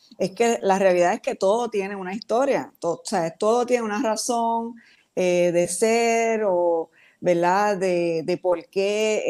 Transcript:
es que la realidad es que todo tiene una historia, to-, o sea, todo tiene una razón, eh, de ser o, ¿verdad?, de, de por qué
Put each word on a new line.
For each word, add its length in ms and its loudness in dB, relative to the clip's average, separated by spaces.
es 140 -2
que 300 0
la 180 2
realidad 340 4
es 80 -6
que 140 -4
todo 340 0
tiene 280 -6
una 160 -10
historia, 680 -2
to-, 140 -2
o 100 -10
sea, 280 -2
todo 340 0
tiene 180 0
una 180 -4
razón, 760 -2
eh, 340 2
de 160 2
ser 800 0
o, 420 0
¿verdad?, 560 2
de, 480 -2
de 140 -2
por 320 -2
qué 600 -2